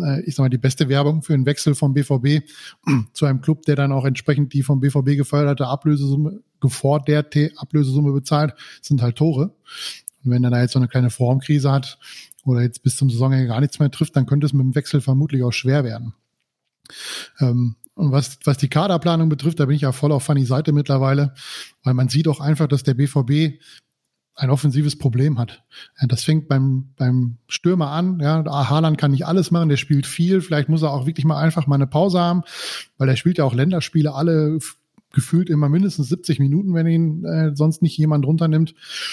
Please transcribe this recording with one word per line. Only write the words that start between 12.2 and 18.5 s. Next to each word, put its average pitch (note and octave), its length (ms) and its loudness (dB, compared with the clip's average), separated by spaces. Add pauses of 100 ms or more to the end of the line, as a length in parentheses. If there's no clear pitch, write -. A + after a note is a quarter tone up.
oder B2 160 2
jetzt A#2+ 220 -2
bis C3 120 0
zum C#3 140 0
Saisonende C3 380 2
gar A#2 120 -2
nichts C#3+ 200 -2
mehr C#3+ 120 2
trifft, - 240 -2
dann C3 120 2
könnte C#3+ 180 0
es C#3 80 -2
mit C3+ 100 2
dem C3 120 0
Wechsel C#3+ 260 -2
vermutlich C3+ 420 0
auch B2 80 0
schwer C3 320 0
werden. A2+ 300 -8 (1300)
Ähm, B2 340 0 (200)
und D3 160 0
was, C3+ 320 -2
was C#3 140 0